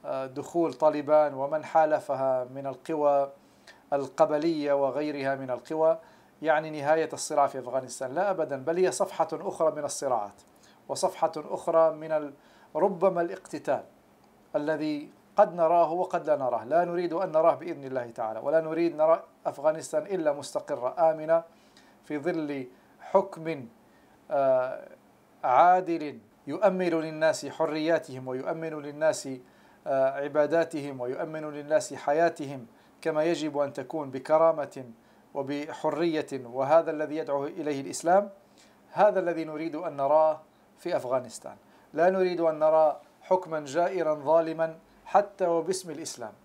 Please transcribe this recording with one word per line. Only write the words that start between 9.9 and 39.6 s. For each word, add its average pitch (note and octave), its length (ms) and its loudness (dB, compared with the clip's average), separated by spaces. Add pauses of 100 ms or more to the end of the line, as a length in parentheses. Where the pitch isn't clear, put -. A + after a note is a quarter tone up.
وصفحة D#3 480 -2
أخرى D#3+ 540 2
من D#3 220 -8
ال-، D3 200 -2 (440)
ربما F3 440 2
الاقتتال D3+ 640 -4 (720)
الذي D3+ 540 -2 (260)
قد F#3+ 180 6
نراه E3 380 4
وقد E3+ 340 -2
لا D3+ 100 4
نراه. A#2+ 280 -2
لا D#3+ 200 2
نريد F3 280 -2
أن F3 200 -4
نراه D#3+ 220 6
بإذن D3+ 300 -8
الله B2+ 260 -6
تعالى، A2+ 300 -6
ولا D3 200 2
نريد D#3+ 360 -2
نرى D#3+ 260 4 (240)
أفغانستان D3+ 560 -2
إلا F3 300 -2
مستقرة C#3+ 800 -2
آمنة D#3 320 0 (640)
في D3+ 140 -6
ظل D3 480 -4 (340)
حكم، D#3+ 680 -2 (640)
آه، C3 580 2 (560)
عادل D#3 720 4 (280)
يؤمن F#3 440 4
للناس D#3 560 0
حرياتهم D3+ 840 -2
ويؤمن D#3 540 -6
للناس، D3 460 0 (580)
آه، C3+ 240 2
عباداتهم D3 880 0
ويؤمن D3+ 500 -6
للناس D3 440 -2
حياتهم C#3+ 720 -2 (360)
كما D#3 220 0
يجب D3+ 340 -2
أن C#3 140 0
تكون C#3+ 380 -8
بكرامة D3+ 760 2 (500)
وبحرية، D3 920 -2 (180)
وهذا C#3 460 2
الذي D3+ 260 -4
يدعو C#3+ 300 -2
إليه D3+ 340 -4
الإسلام. F#3 500 2 (600)
هذا F#3+ 280 4
الذي D#3+ 240 -4
نريد D#3 320 -8